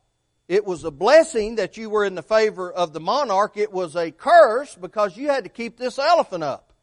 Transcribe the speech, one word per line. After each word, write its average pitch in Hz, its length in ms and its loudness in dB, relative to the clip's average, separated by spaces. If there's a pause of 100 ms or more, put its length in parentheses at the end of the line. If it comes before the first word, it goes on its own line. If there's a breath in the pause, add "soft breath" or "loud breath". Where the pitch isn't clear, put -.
(480)
it 202 180 0
was 175 180 -6
a 160 80 -8
blessing 233 640 2
that 202 220 -6
you 220 120 -12
were 208 160 0
in 190 80 -4
the 175 80 -10
favor 196 500 -2
of 175 220 -4
the 160 60 -10
monarch, 208 580 -2
it 208 140 -4
was 180 240 -6
a 170 160 -4
curse 285 640 4
because 190 420 -6
you 285 120 -4
had 262 160 -2
to 170 40 -16
keep 233 280 -12
this 247 200 -8
elephant 269 460 0
up. 131 400 -8